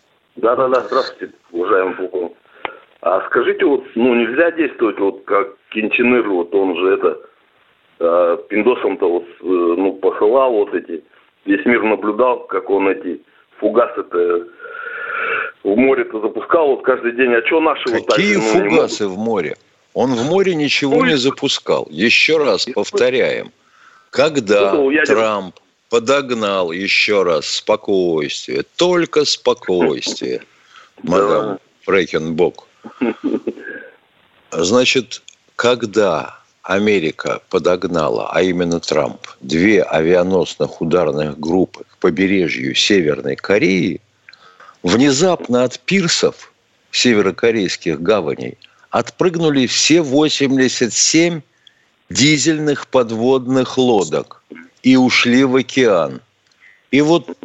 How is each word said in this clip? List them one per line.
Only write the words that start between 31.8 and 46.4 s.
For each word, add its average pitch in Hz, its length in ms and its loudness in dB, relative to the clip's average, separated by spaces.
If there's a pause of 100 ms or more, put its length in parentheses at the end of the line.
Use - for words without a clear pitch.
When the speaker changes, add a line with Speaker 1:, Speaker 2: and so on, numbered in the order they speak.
Speaker 2:
Фрейкенбок. 82 840 -2 (320)
Speaker 1:
<laughs> - 1500 -8
Speaker 2:
Значит, 120 720 0 (340)
когда 104 840 0 (240)
Америка 95 840 0
подогнала, 85 840 0
а 82 100 0
именно 87 380 0
Трамп, 73 400 -2 (220)
две 87 420 2
авианосных 87 1000 0
ударных 76 580 -2
группы 82 500 -2
к - 80 -20
побережью 82 800 0
Северной 71 600 0
Кореи, 101 680 0 (800)
внезапно 131 800 2
от 123 160 -4
пирсов - 720 -2 (400)